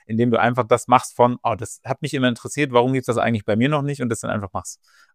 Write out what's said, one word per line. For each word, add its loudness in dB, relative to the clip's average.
indem 2
du 2
einfach 2
das 2
machst 2
von, 4
„Oh, -2
das -14
hat -6
mich -6
immer 2
interessiert, -4
warum 4
gibt's -2
das 0
eigentlich 0
bei 0
mir 2
noch 0
nicht?“ -6
und -4
das -4
dann -6
einfach -6
machst. -10